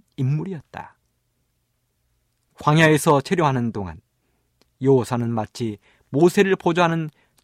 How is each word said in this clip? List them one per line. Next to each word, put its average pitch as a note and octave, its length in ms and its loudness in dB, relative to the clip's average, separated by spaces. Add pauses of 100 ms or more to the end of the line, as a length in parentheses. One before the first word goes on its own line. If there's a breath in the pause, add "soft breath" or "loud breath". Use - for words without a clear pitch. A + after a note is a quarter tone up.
(180)
인물이었다. D3+ 800 -6 (1600)
광야에서 D#3 680 2
체류하는 C3+ 500 -2
동안 F#2 280 -10 (840)
여호수아는 A#2+ 480 0
마치 A2 480 -6 (320)
모세를 F#3 460 2
보조하는 E3 520 0 (360)